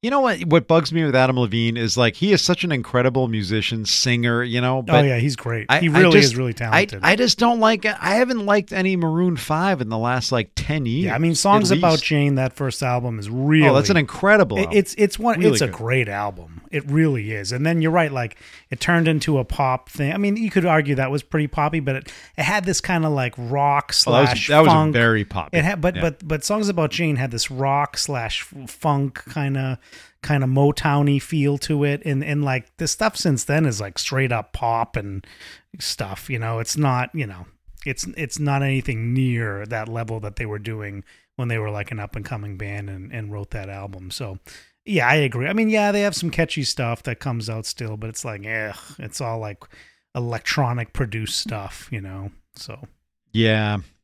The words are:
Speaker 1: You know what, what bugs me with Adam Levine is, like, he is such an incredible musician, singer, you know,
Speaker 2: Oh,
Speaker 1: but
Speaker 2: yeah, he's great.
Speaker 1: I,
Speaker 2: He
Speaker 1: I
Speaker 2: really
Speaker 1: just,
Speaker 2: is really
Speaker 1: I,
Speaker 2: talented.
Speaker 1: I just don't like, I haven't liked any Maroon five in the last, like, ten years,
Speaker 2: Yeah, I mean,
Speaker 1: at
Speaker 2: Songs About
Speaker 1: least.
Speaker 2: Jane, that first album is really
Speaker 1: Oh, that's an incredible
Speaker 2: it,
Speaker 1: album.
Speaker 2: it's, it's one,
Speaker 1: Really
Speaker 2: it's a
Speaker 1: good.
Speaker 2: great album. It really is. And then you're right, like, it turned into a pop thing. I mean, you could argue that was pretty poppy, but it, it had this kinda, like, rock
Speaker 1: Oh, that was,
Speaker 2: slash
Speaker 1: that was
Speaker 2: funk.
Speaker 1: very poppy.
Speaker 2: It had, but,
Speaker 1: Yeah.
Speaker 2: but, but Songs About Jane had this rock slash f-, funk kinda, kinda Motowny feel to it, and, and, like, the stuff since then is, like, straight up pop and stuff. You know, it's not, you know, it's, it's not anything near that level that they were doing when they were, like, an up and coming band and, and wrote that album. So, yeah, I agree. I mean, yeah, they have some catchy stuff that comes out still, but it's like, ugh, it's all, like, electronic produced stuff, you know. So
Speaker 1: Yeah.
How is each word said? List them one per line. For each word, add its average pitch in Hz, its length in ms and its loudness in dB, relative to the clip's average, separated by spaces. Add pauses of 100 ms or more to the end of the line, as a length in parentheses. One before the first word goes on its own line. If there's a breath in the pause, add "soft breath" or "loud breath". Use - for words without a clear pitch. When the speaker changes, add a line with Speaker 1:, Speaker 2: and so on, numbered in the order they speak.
Speaker 1:
You 226 100 -2
know 277 80 2
what, 214 260 2
what 160 220 4
bugs 160 260 4
me 165 100 2
with 143 120 2
Adam 127 240 4
Levine 117 380 0
is, 113 200 -2
like, 117 180 4
he 202 160 2
is 185 80 6
such - 240 0
an 175 80 -2
incredible 127 560 0
musician, 110 580 -2
singer, 120 580 2
you 120 180 -2
know, 127 180 0
Speaker 2:
Oh, - 40 -6
Speaker 1:
but 147 200 4
Speaker 2:
yeah, 135 140 2
he's 127 180 0
great. 117 320 -6
Speaker 1:
I, 143 120 4
Speaker 2:
He 170 100 4
Speaker 1:
I 147 100 6
Speaker 2:
really 180 200 8
Speaker 1:
just, 143 140 8
Speaker 2:
is - 20 -4
really 127 140 -2
Speaker 1:
I, 113 40 -4
Speaker 2:
talented. 123 480 0
Speaker 1:
I 180 140 4
just 240 240 2
don't 233 200 2
like, 220 280 2
I 196 260 -2
haven't 240 320 0
liked 202 260 2
any 185 260 0
Maroon 170 380 2
five 156 460 0
in 110 80 -4
the 113 80 -2
last, 120 340 0
like, 117 240 0
ten 147 300 -2
years, 127 200 0
Speaker 2:
Yeah, 143 100 0
I - 20 -2
mean, 165 140 2
Speaker 1:
at 156 60 0
Speaker 2:
Songs 202 340 4
About 175 220 4
Speaker 1:
least. 156 100 0
Speaker 2:
Jane, 143 320 2
that 131 180 0
first 135 300 -6
album 123 340 -2
is 104 140 -8
really 147 360 4
Speaker 1:
Oh, 135 60 6
that's 135 160 4
an 190 80 6
incredible 180 600 4
Speaker 2:
it, 190 80 2
Speaker 1:
album. 208 120 2
Speaker 2:
it's, 190 180 2
it's 208 220 0
one, 220 220 0
Speaker 1:
Really 170 140 6
Speaker 2:
it's 113 80 2
a 139 60 0
Speaker 1:
good. - 80 -6
Speaker 2:
great 117 320 -2
album. 92 640 -8
It 143 220 -6
really 139 400 2
is. 101 200 -8
And 127 140 -2
then 165 160 2
you're 160 80 2
right, 160 220 2
like, 123 240 -6 (340 loud breath)
it 127 100 -8
turned 170 280 2
into 156 320 2
a 127 60 0
pop 131 440 -2
thing. 147 240 -4
I 190 40 -4
mean, 202 180 0
you 220 160 -2
could 180 160 2
argue 156 280 2
that 131 140 0
was 143 140 -2
pretty 151 240 -2
poppy, 156 320 -2
but 135 160 -2
it, 135 160 -12 (260 loud breath)
it 165 60 -2
had 190 220 0
this 185 140 0
kinda, 165 300 0
like, 131 300 0
rock 139 520 0 (140)
Speaker 1:
Oh, 127 60 2
that 120 100 6
was, 139 80 6
Speaker 2:
slash - 200 0
Speaker 1:
that 147 100 8
was 160 80 10
Speaker 2:
funk. 156 260 6
Speaker 1:
very 113 320 4
poppy. 90 320 -4
Speaker 2:
It 156 80 2
had, 180 160 -2
but, 175 140 0
Speaker 1:
Yeah. 180 60 -4
Speaker 2:
but, 165 260 -4
but 151 160 -4
Songs 208 260 -2
About 170 220 0
Jane 160 240 -2
had 127 160 -4
this 117 180 -4
rock 139 480 -2
slash 117 480 -4 (100)
f-, 131 140 -14
funk 139 540 -2 (100)
kinda, 139 460 -4 (420 loud breath)
kinda 139 260 0
Motowny 143 720 2
feel 143 380 0
to 147 260 -2
it, 143 180 -2
and, 139 180 -2
and, 147 220 -2
like, 131 320 -4
the - 140 -6
stuff - 260 -2
since 139 300 0
then 156 200 2
is, 113 140 0
like, 98 180 -8
straight 131 360 -2
up 110 180 -6
pop 117 460 -2
and 101 280 -8 (540 loud breath)
stuff. - 500 -8
You 127 100 -4
know, 113 200 -4
it's 113 160 -6
not, 131 380 0
you 151 140 -4
know, 90 180 -14 (400)
it's, - 200 -6 (120)
it's 151 220 -8
not 139 240 0
anything 123 500 -2
near 117 540 -2
that 110 200 -6
level 113 340 -6
that 104 140 -10
they 120 100 -6
were 107 140 -8
doing 104 460 -10 (320 soft breath)
when 123 100 -4
they 117 120 -2
were, 107 120 -4
like, 104 200 -8
an 113 100 -8
up - 160 -10
and 107 80 -10
coming 104 320 -10
band 101 320 -10
and, 95 240 -14
and 107 180 -10
wrote 101 200 -10
that 98 180 -8
album. 98 420 -12
So, 98 280 -10 (440 loud breath)
yeah, 160 240 0
I 135 80 4
agree. 131 320 0
I 185 60 -4
mean, 220 160 2
yeah, 208 220 2
they 208 100 0
have 202 140 -2
some 170 140 -4
catchy 156 340 -2
stuff 117 400 -4
that 117 160 -8
comes 117 300 -6
out 113 160 -8
still, 110 300 -10
but 107 140 -10
it's - 160 -12
like, 104 200 -10
ugh, 107 300 -6 (240)
it's 123 220 -10
all, 113 180 -6
like, 104 240 -12 (520 soft breath)
electronic 120 800 -2
produced 110 440 -4
stuff, - 540 -10
you 110 100 -8
know. 98 300 -12 (240)
So - 240 -16 (540)
Speaker 1:
Yeah. 107 460 2 (240)